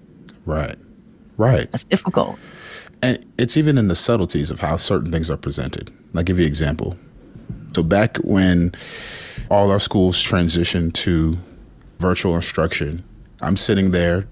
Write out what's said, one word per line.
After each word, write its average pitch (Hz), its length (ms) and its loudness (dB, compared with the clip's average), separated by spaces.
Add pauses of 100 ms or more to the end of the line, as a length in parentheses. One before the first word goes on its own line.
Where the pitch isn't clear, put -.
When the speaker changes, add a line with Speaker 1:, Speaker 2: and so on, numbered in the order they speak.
(460)
Speaker 1:
Right, 78 320 -4 (600)
right. 113 340 2
Speaker 2:
That's - 120 -4
difficult. - 540 -2 (640)
Speaker 1:
And 127 180 2 (180)
it's 120 200 0
even 151 200 4
in 107 120 4
the 85 60 2
subtleties 85 540 0
of - 120 -8
how 80 160 0
certain 85 340 -2
things 80 180 -2
are 71 80 -4
presented. - 540 -8 (240)
I'll 85 80 0
give 90 160 0
you 85 60 4
an 76 40 2
example. 73 480 -2 (760)
So 85 80 2
back 98 400 2
when 90 500 2 (760)
all 101 200 4
our 101 100 4
schools 92 440 2
transitioned 85 680 0
to 82 440 0 (600)
virtual 90 360 2
instruction, 82 680 -2 (380)
I'm 95 160 0
sitting 95 340 2
there 87 400 2